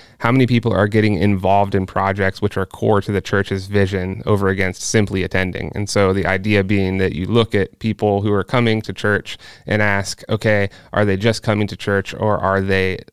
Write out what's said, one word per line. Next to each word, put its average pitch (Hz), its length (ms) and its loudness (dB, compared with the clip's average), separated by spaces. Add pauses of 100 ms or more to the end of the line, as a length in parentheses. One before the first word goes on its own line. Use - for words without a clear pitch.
(200)
how 117 140 2
many 131 120 4
people 120 280 2
are 95 140 4
getting 107 280 2
involved 101 580 2
in 95 120 0
projects 98 560 -2
which - 160 -2
are 98 80 -2
core 107 360 0
to - 100 -6
the 98 100 0
church's 98 460 -2
vision 98 580 0
over 98 240 2
against 95 320 -2
simply 101 420 0
attending. 92 520 -2
And 104 140 -4
so 98 220 2
the 95 140 0
idea 95 360 2
being 95 360 0
that 95 160 0
you 90 120 -6
look 107 300 2
at - 240 -2
people 104 420 0
who 104 120 0
are 98 100 0
coming 113 380 0
to - 100 -8
church - 460 -2 (280)
and 104 160 0
ask, 101 460 -2
"Okay, 104 420 0 (220)
are 104 140 2
they 98 100 2
just 107 260 0
coming 104 260 0
to 95 100 -10
church, 98 360 -2
or 107 240 0
are 95 220 0
they, 95 400 0 (140)